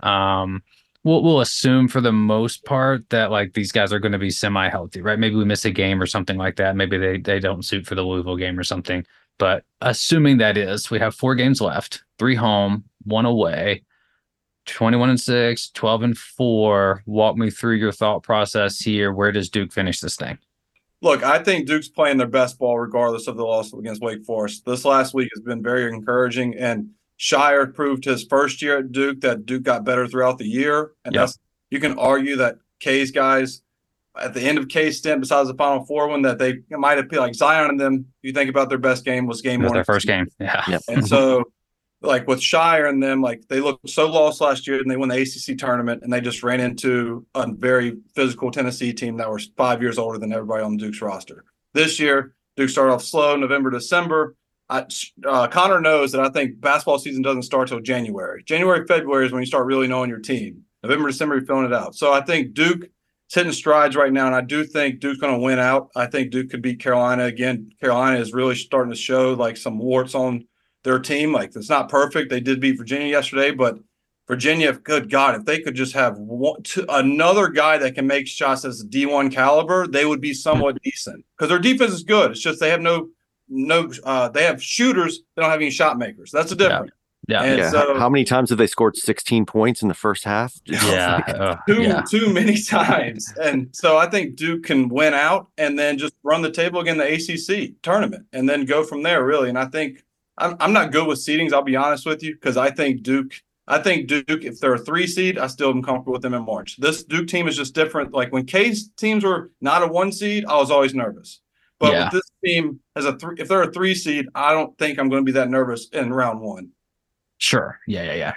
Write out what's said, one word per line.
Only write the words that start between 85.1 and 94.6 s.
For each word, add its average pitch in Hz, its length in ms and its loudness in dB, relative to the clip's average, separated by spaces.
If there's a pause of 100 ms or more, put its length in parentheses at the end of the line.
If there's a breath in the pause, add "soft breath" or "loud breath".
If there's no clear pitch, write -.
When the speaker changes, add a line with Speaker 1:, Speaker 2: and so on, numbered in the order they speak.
Speaker 2:
They 165 80 -4
don't 160 80 2
have 156 100 0
any 147 100 -2
shot 139 280 2
makers. 117 320 -8
That's 165 240 0
the 180 80 2
Speaker 1:
Yeah. 185 60 6
Speaker 2:
difference. - 240 -2 (360)
Speaker 1:
Yeah. - 140 2
Speaker 2:
And 135 160 2
Speaker 3:
Yeah. 82 120 2
Speaker 2:
so 143 240 2
Speaker 3:
How, 131 60 0
how 120 80 4
many 135 160 4
times 123 260 2
have 107 80 2
they 113 100 6
scored 110 280 2
sixteen - 480 0
points 110 380 0
in 107 60 2
the 90 60 -2
first - 300 -2
half? 110 360 -2
<laughs> - 40 -20
Just - 220 -2
Speaker 1:
Yeah. 90 300 2
Speaker 3:
like 85 120 -2
Speaker 1:
Uh, 95 280 -2 (100)
Speaker 2:
too, 220 160 4
Speaker 1:
yeah. 185 260 2
Speaker 2:
too 214 240 2
many 208 300 4
<laughs> - 0 -
times. 117 800 0
And 135 300 0
so 160 260 4
I 170 100 4
think 170 280 -2
Duke 165 260 -4